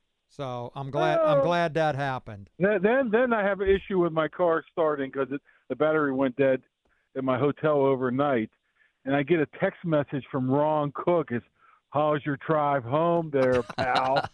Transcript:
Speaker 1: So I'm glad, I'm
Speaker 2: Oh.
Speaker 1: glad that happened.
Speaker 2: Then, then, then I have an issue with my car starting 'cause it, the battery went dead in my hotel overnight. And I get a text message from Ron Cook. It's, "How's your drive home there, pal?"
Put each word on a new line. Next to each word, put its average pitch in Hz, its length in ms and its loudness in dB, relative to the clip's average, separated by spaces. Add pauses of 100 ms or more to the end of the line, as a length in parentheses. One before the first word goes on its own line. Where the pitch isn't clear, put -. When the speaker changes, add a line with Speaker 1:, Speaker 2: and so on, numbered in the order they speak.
(280)
Speaker 1:
So 123 460 -10
I'm 135 160 -8
glad, 151 300 0
I'm 311 180 4
Speaker 2:
Oh. - 60 4
Speaker 1:
glad 170 300 0
that 156 200 0
happened. 131 640 -8
Speaker 2:
Then, 196 240 0
then, 240 280 0
then 240 220 2
I 214 120 0
have 196 160 -2
an 196 80 0
issue 190 320 2
with 170 120 2
my 156 140 0
car 165 460 0
starting 147 400 0
'cause 135 180 -2
it, 143 100 -6 (280)
the 127 80 -6
battery 151 360 2
went 131 220 0
dead 131 260 2 (540)
in 131 100 -4
my 143 140 0
hotel 147 460 0
overnight. 131 640 0 (540)
And 135 100 -2
I 143 80 0
get 156 160 2
a 147 80 0 (140)
text - 240 -4
message 151 480 -2
from 127 180 -2
Ron 147 420 2
Cook. 170 380 -2
It's, 120 160 -6 (440)
"How's 151 360 -2
your 139 120 -4
drive 143 460 0
home 160 460 0
there, 127 320 2
pal?" 131 720 -2